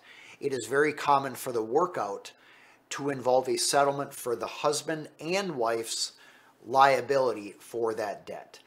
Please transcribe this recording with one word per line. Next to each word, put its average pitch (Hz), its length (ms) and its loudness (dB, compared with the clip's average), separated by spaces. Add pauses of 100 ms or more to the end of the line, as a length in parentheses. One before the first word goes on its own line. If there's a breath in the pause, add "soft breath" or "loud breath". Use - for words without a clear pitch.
(380 loud breath)
it 135 140 -4
is 127 140 -4
very 143 260 2
common 139 420 2
for - 160 -8
the 117 120 0
workout 117 680 -2 (580 soft breath)
to 143 180 -6
involve 127 400 2
a 120 80 0
settlement 143 560 2
for 120 240 -4
the 101 100 -6
husband 151 600 -4 (100)
and 175 380 -4
wife's 113 560 -2 (540 loud breath)
liability 123 920 4
for 113 360 -4
that 104 320 -6
debt. - 400 -14